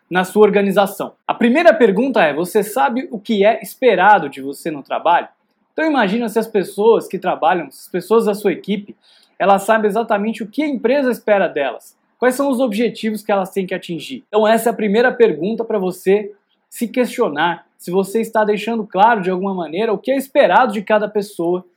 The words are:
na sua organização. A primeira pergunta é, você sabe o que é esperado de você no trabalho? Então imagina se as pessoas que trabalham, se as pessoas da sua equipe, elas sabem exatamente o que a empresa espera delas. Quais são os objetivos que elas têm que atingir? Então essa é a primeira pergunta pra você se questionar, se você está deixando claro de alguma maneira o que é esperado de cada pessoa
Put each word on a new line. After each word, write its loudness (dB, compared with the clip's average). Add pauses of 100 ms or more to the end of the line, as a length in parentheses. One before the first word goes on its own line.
(100)
na 0
sua 2
organização. 2 (120)
A -4
primeira 4
pergunta 2
é, 0
você -2
sabe -2
o -10
que 0
é 2
esperado 4
de -14
você -8
no -8
trabalho? 0 (440)
Então -2
imagina 0
se -2
as -4
pessoas 2
que -8
trabalham, -2
se -20
as -20
pessoas 0
da 0
sua -2
equipe, -6 (420)
elas 2
sabem 2
exatamente -2
o -10
que -4
a -2
empresa 0
espera 0
delas. -6 (220)
Quais 0
são -2
os 0
objetivos -2
que -6
elas -2
têm -4
que -8
atingir? -10
Então 0
essa 2
é -2
a -2
primeira 0
pergunta 0
pra -4
você -2 (360)
se -8
questionar, -2 (120)
se -12
você 0
está 0
deixando -4
claro 2
de -4
alguma -4
maneira -4
o -4
que -6
é 0
esperado 2
de -6
cada 0
pessoa -4 (120)